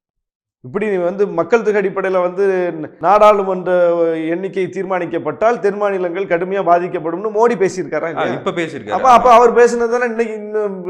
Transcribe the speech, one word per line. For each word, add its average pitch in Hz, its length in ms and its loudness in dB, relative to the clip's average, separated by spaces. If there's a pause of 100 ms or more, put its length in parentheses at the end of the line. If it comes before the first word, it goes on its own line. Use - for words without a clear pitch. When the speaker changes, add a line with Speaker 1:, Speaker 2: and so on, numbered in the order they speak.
(640)
Speaker 1:
இப்படி 180 240 -6
நீ 196 80 -2
வந்து 185 300 -2
மக்கள் 175 360 0
தொகை 208 180 0
அடிப்படையில 190 400 -2
வந்து 180 240 -2 (560)
நாடாளுமன்ற 190 680 4 (580)
எண்ணிக்கை 185 380 -4
தீர்மானிக்கப்பட்டால் 180 920 -2
தென் 196 220 -2
மாநிலங்கள் 190 460 -4
கடுமையா 180 360 -2
பாதிக்கப்படும்னு 175 720 0
மோடி 233 220 2
பேசியிருக்காரா 175 540 -2
Speaker 2:
ஆ, - 20 -8
Speaker 1:
இல்லையா? 156 240 -4
Speaker 2:
இப்ப - 180 -6
பேசியிருக்காரு. 156 440 -6
Speaker 1:
அப்ப, 254 140 2
அப்ப 247 220 6
அவர் 233 220 8
பேசுனது 233 400 2
தானே 247 160 -2
இன்னைக்கு 220 240 -4
இன்னும் 208 420 -6 (140)